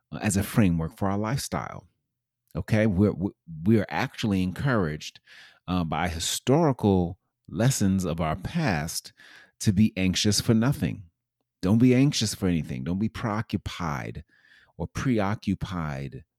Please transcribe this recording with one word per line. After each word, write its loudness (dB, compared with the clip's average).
uh, -8
as 0
a 2
framework 2
for -2
our -2
lifestyle. -6
Okay, 2
we're, 4
we, -4
we 6
are -4
actually -2
encouraged, -2
uh, 0
by -2
historical 2
lessons 2
of -4
our -2
past -4
to 2
be 4
anxious 0
for 2
nothing. 0
Don't 2
be 6
anxious 2
for -2
anything. -2
Don't -4
be -2
preoccupied -6
or -6
preoccupied -2